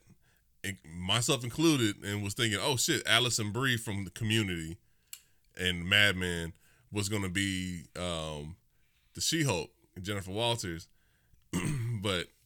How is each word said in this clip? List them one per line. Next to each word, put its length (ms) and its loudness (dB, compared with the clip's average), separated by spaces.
in-, 200 -6
myself 600 0
included, 580 4
and 220 -2
was 100 -4
thinking, 260 2
"Oh 160 2
shit, 300 2
Alison 460 2
Brie 240 2
from 280 -4
the 60 -8
Community 680 0
and 320 -2
Mad 280 6
Men 360 -2
was 200 -2
gonna 180 -2
be, 540 -2
um, 600 -6
the 60 -8
She-Hulk, 500 0
Jennifer 300 -6
Walters." 580 -2
<clears throat> 80 -2
But, 280 -2